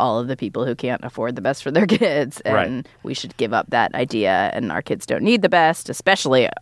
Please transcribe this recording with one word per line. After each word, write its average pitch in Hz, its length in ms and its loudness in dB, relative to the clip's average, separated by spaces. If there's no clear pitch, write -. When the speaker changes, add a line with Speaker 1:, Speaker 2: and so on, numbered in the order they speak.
Speaker 1:
all 113 180 2
of 120 80 -2
the 131 100 -4
people 113 300 -4
who 120 80 -2
can't 123 300 -6
afford 120 320 -6
the - 60 -8
best 135 200 -2
for 139 80 -6
their 175 160 4
<laughs> - 0 -
kids. 156 540 0
And - 120 -2
Speaker 2:
Right. 110 340 0
Speaker 1:
we 135 100 -6
should - 220 -12
give 113 160 0
up 107 180 0
that 117 240 2
idea. 98 600 0
And 107 180 -4
our 85 100 -4
kids - 240 -6
don't - 160 -2
need 220 200 4
the - 60 4
best, 165 400 2
especially 135 600 2